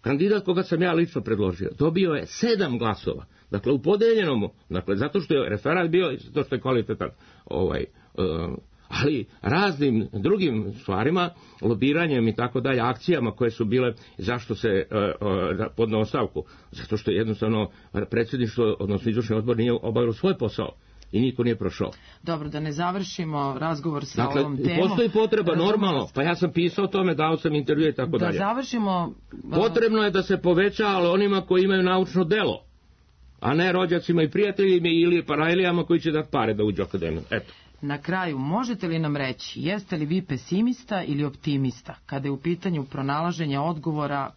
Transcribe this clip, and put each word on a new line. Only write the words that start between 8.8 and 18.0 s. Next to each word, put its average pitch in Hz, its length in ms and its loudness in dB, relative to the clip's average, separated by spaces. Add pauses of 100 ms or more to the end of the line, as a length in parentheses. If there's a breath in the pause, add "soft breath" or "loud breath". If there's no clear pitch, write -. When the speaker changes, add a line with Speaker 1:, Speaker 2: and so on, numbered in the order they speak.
Speaker 1:
ali 135 360 -2 (160 soft breath)
raznim 143 720 0
drugim 113 600 0
stvarima, 151 560 0 (320 loud breath)
lobiranjem 131 680 2
i 110 60 0
tako 120 260 -2
dalje, 127 200 0
akcijama 127 500 0
koje 117 200 0
su 117 140 -2
bile, 120 280 2 (260 loud breath)
zašto 113 360 -4
se, 113 140 -2
e, 95 220 2
e, 101 220 2 (640)
podne 110 220 0
ostavku, 110 460 -2 (260 loud breath)
zato - 260 -6
što - 140 -2
jednostavno 107 600 0 (400 loud breath)